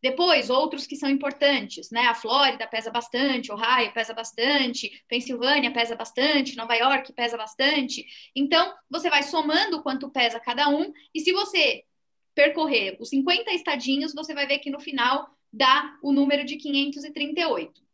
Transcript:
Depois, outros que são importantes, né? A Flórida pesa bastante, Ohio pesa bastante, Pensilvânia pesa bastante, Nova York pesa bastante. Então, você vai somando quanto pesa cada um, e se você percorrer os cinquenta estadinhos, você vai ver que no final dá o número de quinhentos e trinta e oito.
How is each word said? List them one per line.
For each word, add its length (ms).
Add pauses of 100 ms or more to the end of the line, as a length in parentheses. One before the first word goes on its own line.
Depois, 480
outros 360
que 100
são 140
importantes, 800
né? 120
A 120
Flórida 540
pesa 240
bastante, 600
Ohio 420
pesa 200
bastante, 960
Pensilvânia 680
pesa 220
bastante, 600
Nova 200
York 380
pesa 220
bastante. 720 (300)
Então, 380 (160)
você 200
vai 140
somando 580
quanto 280
pesa 300
cada 300
um, 240 (200)
e 60
se 140
você 500 (520)
percorrer 640
os 100
cinquenta 420
estadinhos, 640
você 200
vai 120
ver 140
que 100
no 100
final 480 (240)
dá 520
o 100
número 320
de 120
quinhentos 460
e 80
trinta 300
e 40
oito. 360 (120)